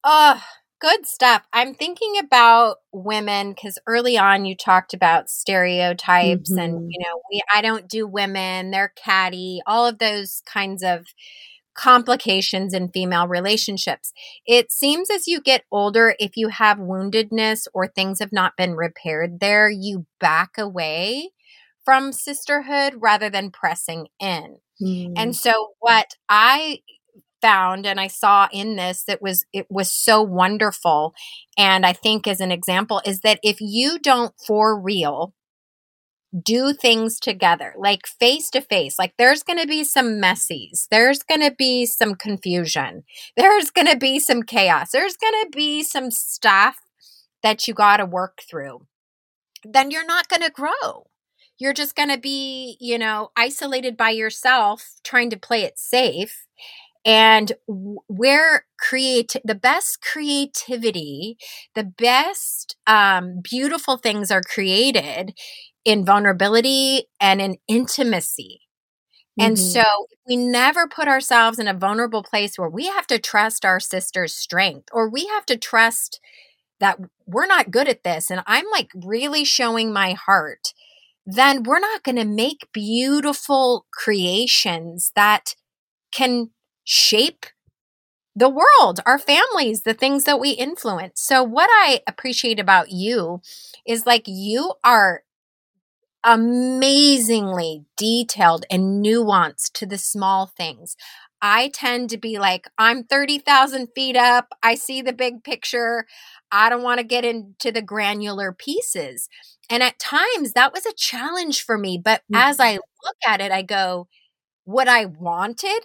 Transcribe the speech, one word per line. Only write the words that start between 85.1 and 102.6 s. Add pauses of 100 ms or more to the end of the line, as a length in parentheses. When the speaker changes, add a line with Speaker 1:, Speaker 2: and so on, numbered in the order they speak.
Speaker 1:
that (560)
can (340)
shape (880)
the
world,
our
families,
the
things
that
we
influence.
So
what
I
appreciate
about
you (440)
is,
like,
you (100)
are (1040)
amazingly (120)
detailed
and
nuanced
to
the
small
things. (440)
I
tend
to
be
like, (100)